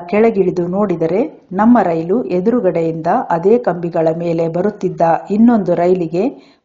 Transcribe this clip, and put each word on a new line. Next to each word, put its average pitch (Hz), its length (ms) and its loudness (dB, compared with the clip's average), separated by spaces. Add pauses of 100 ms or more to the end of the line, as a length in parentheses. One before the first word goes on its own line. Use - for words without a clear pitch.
ಕೆಳಗಿಳಿದು 190 600 0
ನೋಡಿದರೆ 185 840 -4
ನಮ್ಮ 226 300 4
ರೈಲು 170 400 -2
ಎದುರುಗಡೆಯಿಂದ 175 840 -2
ಅದೇ 190 520 0
ಕಂಬಿಗಳ 170 580 -2
ಮೇಲೆ 165 320 -2
ಬರುತ್ತಿದ್ದ 175 520 -4 (300)
ಇನ್ನೊಂದು 208 440 4
ರೈಲಿಗೆ 175 800 -2 (100)